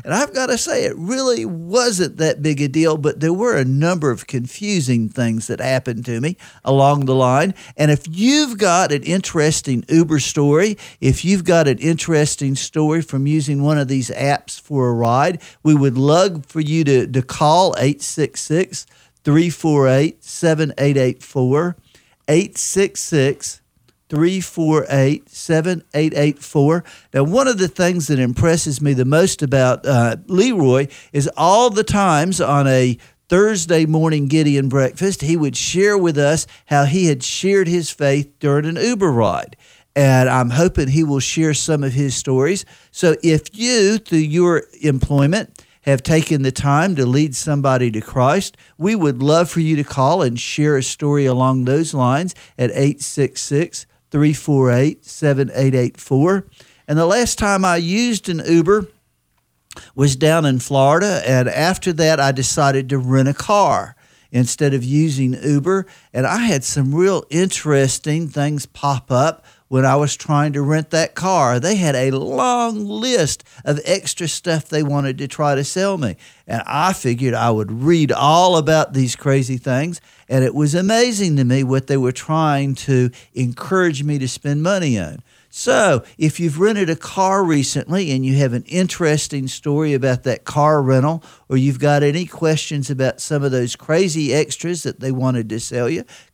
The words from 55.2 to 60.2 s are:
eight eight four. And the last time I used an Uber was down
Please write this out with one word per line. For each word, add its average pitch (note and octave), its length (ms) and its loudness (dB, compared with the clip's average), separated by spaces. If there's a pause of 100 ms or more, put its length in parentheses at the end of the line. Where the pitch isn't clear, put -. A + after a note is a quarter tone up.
eight C3+ 180 2
eight B2 240 -2
four. F3+ 480 0 (420)
And D3+ 120 0
the E3 80 2
last A3 320 0
time G3+ 240 2
I F3 140 2
used G3+ 520 -2
an E3 160 -4
Uber E3+ 420 2 (1080)
was C3+ 220 2
down D#3 280 2